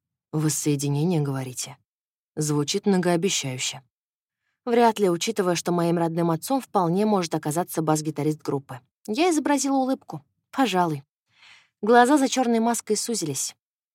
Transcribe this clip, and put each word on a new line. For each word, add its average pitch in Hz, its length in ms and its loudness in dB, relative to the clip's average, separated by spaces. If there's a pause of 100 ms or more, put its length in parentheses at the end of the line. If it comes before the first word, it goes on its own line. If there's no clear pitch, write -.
(320)
«Воссоединение, 151 920 0
говорите?» 135 560 -6 (580)
Звучит 151 520 -2
многообещающе. 175 960 0 (840)
Вряд 233 320 4
ли, 202 120 2
учитывая, 180 440 0
что 170 180 -2
моим 170 280 2
родным 170 320 0
отцом 262 280 -2
вполне 190 460 0
может 185 300 0
оказаться 160 480 -2
бас-гитарист 151 580 -2
группы. 139 380 -8 (260)
Я 285 240 0
изобразила 277 480 0
улыбку. 262 480 -4 (260)
«Пожалуй». 180 520 0 (800)
Глаза 240 360 6
за 269 100 2
черной 233 320 0
маской 226 360 0
сузились. 170 600 -4 (400)